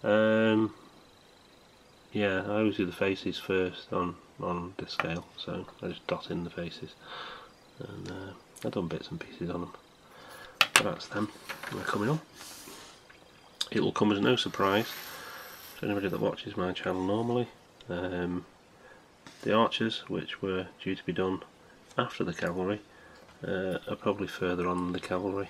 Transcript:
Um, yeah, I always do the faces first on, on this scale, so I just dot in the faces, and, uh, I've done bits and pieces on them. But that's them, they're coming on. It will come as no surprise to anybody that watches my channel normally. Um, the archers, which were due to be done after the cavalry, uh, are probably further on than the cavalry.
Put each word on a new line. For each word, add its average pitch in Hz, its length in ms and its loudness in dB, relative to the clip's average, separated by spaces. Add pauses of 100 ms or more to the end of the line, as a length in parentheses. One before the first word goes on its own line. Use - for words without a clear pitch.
Um, 110 720 6 (1400)
yeah, 98 340 2
I 104 120 2
always 107 180 4
do 95 100 2
the 87 60 -4
faces 95 460 0
first 92 540 0
on, 90 240 0 (240)
on 90 360 -2
this - 160 -8
scale, 82 320 -2 (120)
so - 300 -6 (160)
I 92 60 -4
just - 180 -8
dot - 240 -4
in 85 140 -2
the 85 60 -8
faces, 82 440 -10 (840)
and, - 320 -10
uh, 98 220 -10 (320)
I've - 80 -2
done 87 160 0
bits - 200 -6
and - 120 -8
pieces - 300 -6
on 87 120 -2
them. 82 100 -8 (1000)
But - 80 10
that's 95 260 -2
them, 104 220 -2 (420)
they're 92 120 -4
coming 104 240 2
on. 156 120 4 (1500)
It 107 100 2
will - 120 4
come 107 200 6
as 101 80 4
no 120 160 6
surprise 101 500 4 (920)
to - 80 -4
anybody 101 220 0
that 87 120 0
watches 104 360 -2
my 90 160 0
channel 92 320 0
normally. 117 440 2 (400)
Um, 90 580 -2 (960)
the 104 100 2
archers, 113 560 2
which - 340 -4
were 92 240 -2 (160)
due 95 140 -2
to - 80 -14
be 90 80 -2
done 92 300 0 (540)
after - 280 0
the 87 80 -2
cavalry, 92 480 0 (680)
uh, 92 400 0
are - 100 -2
probably 101 300 0
further 87 420 0
on 90 100 2
than 90 140 0
the 87 80 -2
cavalry. 95 500 -2